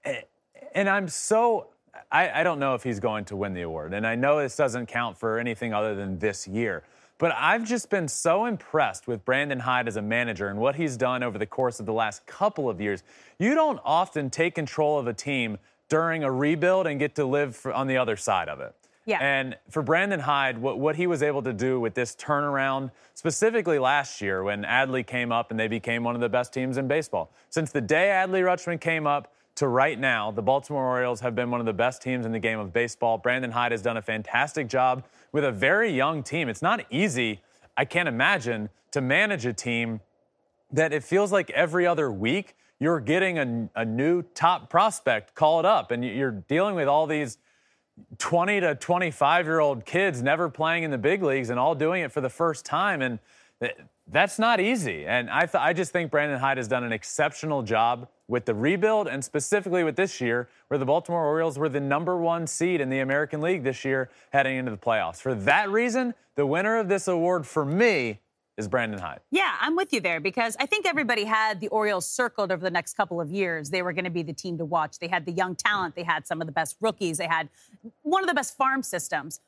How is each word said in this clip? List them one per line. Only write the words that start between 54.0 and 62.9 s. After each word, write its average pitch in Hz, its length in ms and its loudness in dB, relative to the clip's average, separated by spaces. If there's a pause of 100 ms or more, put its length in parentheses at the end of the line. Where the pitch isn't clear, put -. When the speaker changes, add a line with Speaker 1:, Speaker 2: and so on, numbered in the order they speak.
Speaker 1:
that's 190 320 2
not 226 200 4
easy. 170 460 0
And 120 240 0
I 131 120 2
th-, 170 200 0
I 156 120 2
just 170 180 -2
think 170 180 -2
Brandon 147 300 0
Hyde 135 180 0
has 123 100 -4
done 123 160 0
an 117 100 -2
exceptional 147 680 -2
job 117 460 0 (200)
with 120 180 -2
the 113 100 0
rebuild 190 520 2
and 135 160 -4
specifically 180 600 0
with 151 140 0
this 185 220 -2
year, 120 280 0 (220)
where 143 100 0
the 131 60 0
Baltimore 170 400 0
Orioles 156 340 0
were 156 100 2
the 143 120 -2
number 156 360 0
one 170 300 0
seed 170 340 0
in 131 80 -2
the 135 120 0